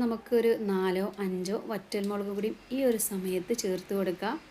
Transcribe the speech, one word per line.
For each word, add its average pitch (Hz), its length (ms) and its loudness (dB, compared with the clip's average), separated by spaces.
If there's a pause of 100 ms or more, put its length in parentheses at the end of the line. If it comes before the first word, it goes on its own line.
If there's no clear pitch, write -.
നമുക്കൊരു 226 500 2 (180)
നാലോ 190 360 2 (180)
അഞ്ചോ 185 340 -2 (120)
വറ്റൽമുളക് 202 680 -2
കൂടി 208 140 -2 (260)
ഈ - 20 0 (120)
ഒരു 226 180 4
സമയത്ത് 185 540 -2
ചേർത്ത് 185 360 -2
കൊടുക്കാം. 196 380 0 (160)